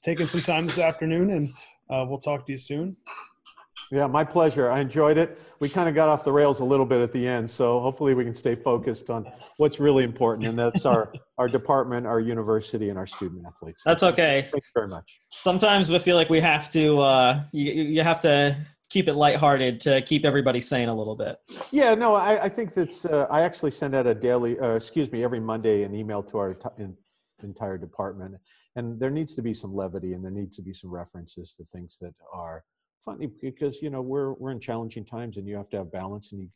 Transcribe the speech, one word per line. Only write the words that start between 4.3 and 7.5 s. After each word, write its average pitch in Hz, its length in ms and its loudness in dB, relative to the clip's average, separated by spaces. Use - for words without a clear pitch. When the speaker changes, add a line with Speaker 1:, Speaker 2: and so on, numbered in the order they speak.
Speaker 2:
I 127 100 0
enjoyed 147 360 2
it. 165 220 0
We 143 80 -2
kinda 170 240 0
got 156 160 4
off 147 160 2
the 143 80 2
rails 143 280 4
a 131 40 0
little 135 200 4
bit 123 160 2
at 120 120 0
the 123 140 -2
end, 120 220 -2
so 120 320 2